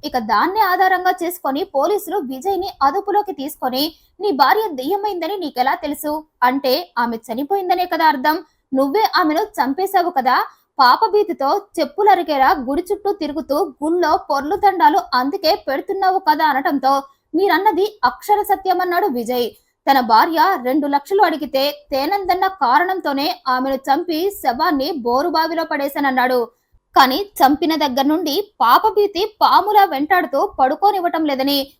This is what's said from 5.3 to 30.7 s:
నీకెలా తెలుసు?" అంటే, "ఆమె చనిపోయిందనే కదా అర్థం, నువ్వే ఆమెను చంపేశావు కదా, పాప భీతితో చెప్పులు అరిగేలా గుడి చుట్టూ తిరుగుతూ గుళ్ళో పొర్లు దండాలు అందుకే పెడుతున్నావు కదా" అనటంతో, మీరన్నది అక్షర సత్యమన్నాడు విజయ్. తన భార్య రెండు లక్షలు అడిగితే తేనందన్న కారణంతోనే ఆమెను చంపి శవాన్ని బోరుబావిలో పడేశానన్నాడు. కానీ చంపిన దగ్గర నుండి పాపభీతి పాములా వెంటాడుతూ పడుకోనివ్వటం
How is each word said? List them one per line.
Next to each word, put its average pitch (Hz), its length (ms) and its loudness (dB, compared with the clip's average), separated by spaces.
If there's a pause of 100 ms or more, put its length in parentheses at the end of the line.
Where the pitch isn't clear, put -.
నీకెలా 277 360 -2
తెలుసు?" 302 380 -6 (300)
అంటే, 254 300 0 (260)
"ఆమె 233 180 -4
చనిపోయిందనే 359 720 -4
కదా 330 200 -2
అర్థం, 302 300 2 (360)
నువ్వే 277 320 0 (120)
ఆమెను 320 260 2 (100)
చంపేశావు 349 580 -2
కదా, 262 260 0 (420)
పాప 262 280 6
భీతితో 381 420 0 (240)
చెప్పులు 392 380 0
అరిగేలా 294 380 2 (120)
గుడి 277 220 -4
చుట్టూ 403 300 -4
తిరుగుతూ 294 460 -4 (180)
గుళ్ళో 320 360 0 (120)
పొర్లు 285 320 -4
దండాలు 339 440 4 (140)
అందుకే 302 380 0 (120)
పెడుతున్నావు 381 560 -2
కదా" 311 260 0
అనటంతో, 277 480 0 (400)
మీరన్నది 370 520 2 (180)
అక్షర 403 380 2
సత్యమన్నాడు 370 680 0
విజయ్. 240 360 -2 (380)
తన 269 140 4
భార్య 320 400 4 (220)
రెండు 269 240 0
లక్షలు 285 360 0
అడిగితే 302 400 0 (240)
తేనందన్న 370 600 -2 (100)
కారణంతోనే 294 680 0 (220)
ఆమెను 262 360 -2
చంపి 311 340 -2 (160)
శవాన్ని 285 540 -2 (100)
బోరుబావిలో 320 680 -2
పడేశానన్నాడు. 277 760 -2 (560)
కానీ 269 240 4 (160)
చంపిన 294 400 2
దగ్గర 269 320 0
నుండి 302 280 0 (240)
పాపభీతి 392 640 2 (140)
పాములా 381 480 4
వెంటాడుతూ 311 560 -2 (160)
పడుకోనివ్వటం 339 680 0